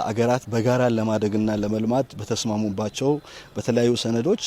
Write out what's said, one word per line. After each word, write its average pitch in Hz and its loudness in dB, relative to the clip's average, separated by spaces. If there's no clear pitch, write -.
አገራት 117 2
በጋራ 120 2
ለማደግና 107 0
ለመልማት 110 0
በተስማሙባቸው 107 -2
በተለያዩ 120 2
ሰነዶች 117 0